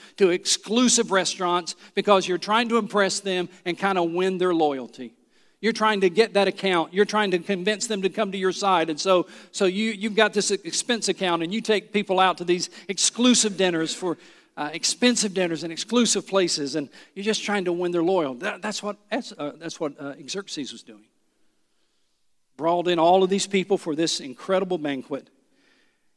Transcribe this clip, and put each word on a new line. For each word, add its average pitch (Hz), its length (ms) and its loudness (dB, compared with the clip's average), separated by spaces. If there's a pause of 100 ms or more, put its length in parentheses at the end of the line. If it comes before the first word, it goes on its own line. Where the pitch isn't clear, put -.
(160)
to 190 120 6
exclusive 220 840 2
restaurants 180 640 0 (180)
because 190 340 4
you're 180 100 0
trying 220 320 0
to 233 80 2
impress 202 420 0
them 180 280 -4 (160)
and 175 140 -4
kind 196 200 0
of 170 140 0
win 185 280 0
their 180 140 2
loyalty. 135 600 -2 (480)
You're 220 120 2
trying 214 280 2
to 185 80 6
get 190 240 2
that 196 140 4
account. 185 460 0
You're 202 120 4
trying 208 260 0
to 180 80 2
convince 196 480 -2
them 208 140 -4
to 190 80 0
come 202 220 -4
to 196 60 -6
your 185 140 0
side. 175 380 0
And 151 100 -6
so, 185 280 2 (240)
so 202 140 0
you, 208 260 0
you've 202 240 -4
got 180 180 4
this 202 180 0
expense 196 580 -2
account, 175 340 0
and 175 100 -6
you 226 80 -2
take 214 320 -2
people 190 260 0
out 185 200 4
to 180 40 -6
these 175 260 -2 (180)
exclusive 220 680 2
dinners 165 380 0
for, 175 240 -4 (380)
uh, 147 180 -8
expensive 214 640 0
dinners 170 280 -2
and 165 80 -8
exclusive 214 560 0
places, 165 480 0
and 143 140 -4 (240)
you're 196 100 -10
just 214 200 -2
trying 202 220 -2
to 175 80 -2
win 175 180 -2
their 170 120 0
loyalty. 160 380 0
That, 196 200 -6
that's 208 200 -8
what, 202 160 -8 (140)
that's, 226 200 -6
uh, 147 260 -8
that's 160 220 -12
what, 147 200 -6
uh, 143 160 -12 (120)
Xerxes 156 440 -10
was 113 100 -18
doing. 107 240 -20 (1500)
Brought 165 320 0
in 175 100 2
all 175 240 6
of 190 80 4
these 196 160 0
people 196 320 0
for 160 180 -4
this 160 240 -2
incredible 185 600 -2
banquet, 139 500 -6 (880)